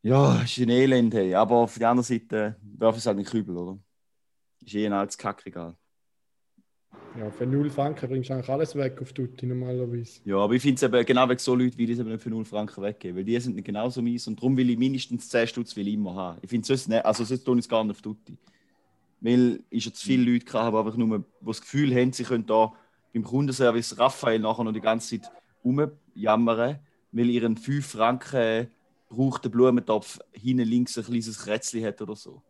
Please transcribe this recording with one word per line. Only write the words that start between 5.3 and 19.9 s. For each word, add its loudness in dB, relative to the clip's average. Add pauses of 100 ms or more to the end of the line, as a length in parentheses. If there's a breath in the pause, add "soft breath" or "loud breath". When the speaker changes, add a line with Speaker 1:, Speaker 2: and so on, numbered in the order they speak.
Speaker 2:
Ja, -8
für -6
null 0
Franken -4
bringst -6
du -2
eigentlich -6
alles -2
weg -4
auf -12
Tutti -8
normalerweise. -6
Speaker 1:
Ja, 0
aber 4
ich 2
find's 2
eben, 4
genau 4
wegen 0
so 0
Leuten 0
will 0
ich's -2
eben -6
nicht -8
für -8
null -4
Franken -6
weggeben, -8
weil -4
die 0
sind -6
genauso -4
mies -2
und -6
darum 2
will 4
ich 0
mindestens -2
zehn 2
Stutz -8
will -4
ich -2
immer -4
haben. -8
Ich -16
find -2
sonst -2
nicht, 2
also 2
sonst -4
tue 2
ich's -2
gar 2
nicht -2
auf -20
Tutti. -14 (840)
Weil 4 (100)
ich -2
schon -8